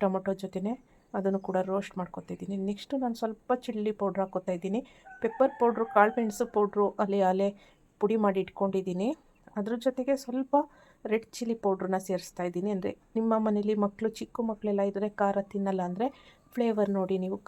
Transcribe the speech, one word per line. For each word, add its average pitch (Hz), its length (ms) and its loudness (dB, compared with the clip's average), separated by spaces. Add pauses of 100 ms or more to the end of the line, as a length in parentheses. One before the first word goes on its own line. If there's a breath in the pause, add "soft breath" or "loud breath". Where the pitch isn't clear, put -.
ಟೊಮೊಟೊ 190 300 2 (100)
ಜೊತೆನೇ 190 320 -4 (420 soft breath)
ಅದನ್ನು 190 300 0
ಕೂಡ 185 100 0 (120)
ರೋಸ್ಟ್ 196 300 -2
ಮಾಡ್ಕೊತಾ 180 360 -8
ಇದ್ದೀನಿ. 190 200 -8 (140)
ನೆಕ್ಸ್ಟ್ 208 320 -6
ನಾನು 240 180 -2
ಸ್ವಲ್ಪ 220 340 -2 (120)
ಚಿಲ್ಲಿ 214 340 -2
ಪೌಡ್ರ್ 196 220 0
ಹಾಕ್ಕೋತಾ 190 360 -2
ಇದ್ದೀನಿ. 190 220 -2 (420 loud breath)
ಪೆಪ್ಪರ್ 269 380 2
ಪೌಡ್ರು, 226 340 2
ಕಾಳು 214 240 8
ಮೆಣಸು 226 280 0 (100)
ಪೌಡ್ರು 208 300 2 (180)
ಅಲ್ಲೇ, 196 160 0 (100)
ಅಲ್ಲೇ 190 180 2 (540 loud breath)
ಪುಡಿ 214 220 2
ಮಾಡಿ 196 200 2
ಇಟ್ಕೊಂಡಿದ್ದೀನಿ. 190 640 -2 (520)
ಅದ್ರ 214 140 -2 (120)
ಜೊತೆಗೆ 262 280 0 (100)
ಸ್ವಲ್ಪ 262 300 -6 (580 loud breath)
ರೆಡ್ 220 160 0 (100)
ಚಿಲ್ಲಿ 226 260 -2
ಪೌಡ್ರನ್ನ 190 440 0
ಸೇರಿಸ್ತಾ 180 420 -4
ಇದ್ದೀನಿ. 175 260 -2
ಅಂದರೆ 190 160 -4 (240)
ನಿಮ್ಮ 226 180 2 (120)
ಮನೇಲಿ 208 300 2 (100)
ಮಕ್ಕಳು, 220 240 -2 (100)
ಚಿಕ್ಕ 233 300 -6
ಮಕ್ಕಳೆಲ್ಲ 208 320 0 (100)
ಇದ್ರೆ 202 180 -2 (120)
ಖಾರ 196 160 2 (160)
ತಿನ್ನಲ್ಲ 196 360 0
ಅಂದರೆ 196 180 -2 (460 loud breath)
ಫ್ಲೇವರ್ 214 460 2
ನೋಡಿ 185 260 0
ನೀವು 196 220 -4